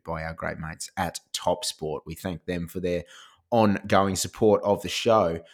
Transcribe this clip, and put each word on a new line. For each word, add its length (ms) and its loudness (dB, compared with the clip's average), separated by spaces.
by 160 -6
our 120 -6
great 260 -6
mates 360 -12
at 220 -4
Top 320 -2
Sport. 420 -6
We 80 -10
thank 300 -10
them 240 -4
for 100 -10
their 240 -2
ongoing 640 4
support 480 2
of 200 0
the 60 -8
show. 520 2